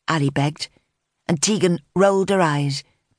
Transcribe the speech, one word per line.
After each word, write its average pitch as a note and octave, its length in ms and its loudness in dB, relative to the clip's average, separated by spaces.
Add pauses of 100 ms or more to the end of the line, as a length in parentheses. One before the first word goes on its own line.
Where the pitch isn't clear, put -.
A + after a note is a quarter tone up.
Ali D3 240 0
begged, C#3+ 380 -4 (580)
and E3 160 -2
Tegan F3+ 380 0 (160)
rolled G3 340 2
her G3 100 2
eyes, C#3+ 440 -2 (340)